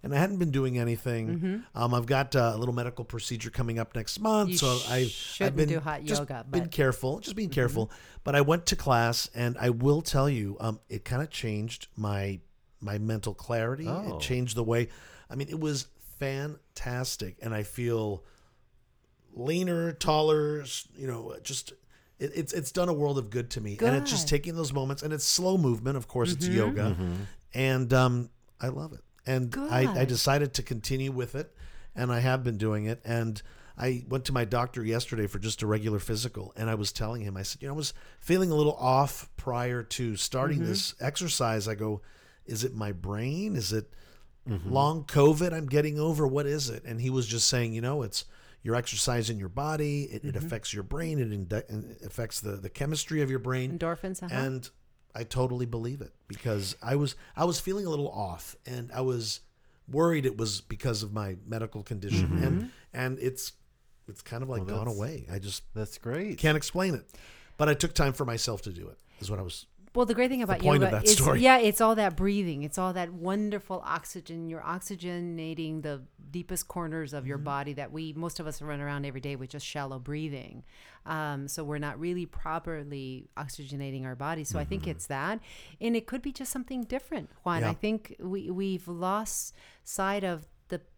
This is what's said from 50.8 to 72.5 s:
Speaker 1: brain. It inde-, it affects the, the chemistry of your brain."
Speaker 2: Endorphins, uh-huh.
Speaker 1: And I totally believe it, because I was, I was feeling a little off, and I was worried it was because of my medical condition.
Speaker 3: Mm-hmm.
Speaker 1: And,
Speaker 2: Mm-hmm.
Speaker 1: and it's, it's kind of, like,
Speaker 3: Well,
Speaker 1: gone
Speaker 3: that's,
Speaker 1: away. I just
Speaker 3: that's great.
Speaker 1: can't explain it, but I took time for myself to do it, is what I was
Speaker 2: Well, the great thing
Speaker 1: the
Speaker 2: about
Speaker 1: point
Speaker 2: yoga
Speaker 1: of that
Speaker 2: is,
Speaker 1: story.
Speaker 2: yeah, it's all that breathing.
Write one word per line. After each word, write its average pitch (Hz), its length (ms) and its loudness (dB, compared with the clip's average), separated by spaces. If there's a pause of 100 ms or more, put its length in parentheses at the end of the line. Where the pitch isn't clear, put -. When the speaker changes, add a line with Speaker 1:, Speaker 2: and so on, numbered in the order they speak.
Speaker 1:
brain. 156 360 -2
It 113 140 0
inde-, 95 200 -4
it - 520 -6
affects - 360 -6
the, 104 160 -6
the 98 120 -8
chemistry 147 540 -2
of 135 80 2
your 131 80 0
brain." 127 380 -2
Speaker 2:
Endorphins, 170 440 -4
uh-huh. 175 140 -6
Speaker 1:
And 131 340 -2 (480)
I 117 60 -6
totally 123 420 0
believe 120 360 -6
it, - 100 -12 (160)
because 101 560 -2
I 127 140 2
was, 143 180 0 (220)
I 160 80 2
was 175 160 0
feeling 196 240 -2
a 170 40 -2
little 143 220 -2
off, 92 440 -6 (100)
and 123 280 -8
I 123 80 -4
was 120 380 0 (500)
worried 156 360 4
it 107 120 2
was 107 220 -2
because 110 440 -2
of 104 100 -6
my 98 240 -4 (100)
medical 110 360 -6
condition. 95 440 0
Speaker 3:
Mm-hmm. - 160 2
Speaker 1:
And, - 180 4
Speaker 2:
Mm-hmm. 247 60 -6 (260)
Speaker 1:
and 127 260 -4
it's, - 340 -4 (560)
it's 101 120 -16
kind 117 220 -8
of, 131 60 -8
like, 107 180 -4
Speaker 3:
Well, 101 120 -4
Speaker 1:
gone 107 80 -2
Speaker 3:
that's, 107 100 -4
Speaker 1:
away. 127 340 -6
I 95 80 -4
just 98 240 -8 (100)
Speaker 3:
that's 107 260 -6
great. 160 380 -6
Speaker 1:
can't 156 200 4
explain 175 380 0
it, - 100 -8 (520)
but 151 120 6
I 147 60 8
took 165 180 0
time 139 180 4
for 135 140 -2
myself 117 380 -2
to 98 100 -8
do 85 160 -10
it, - 80 -18 (240)
is 98 100 -6
what 101 80 -2
I - 20 -4
was - 260 -10 (280)
Speaker 2:
Well, 247 100 6
the 226 80 0
great 247 160 4
thing 254 100 0
Speaker 1:
the 233 40 2
Speaker 2:
about 190 160 2
Speaker 1:
point 147 220 8
Speaker 2:
yoga 127 160 6
Speaker 1:
of 104 60 2
that - 60 8
Speaker 2:
is, - 60 10
Speaker 1:
story. 131 240 6
Speaker 2:
yeah, 254 200 10
it's 214 200 4
all 226 160 6
that 196 220 2
breathing. 185 460 0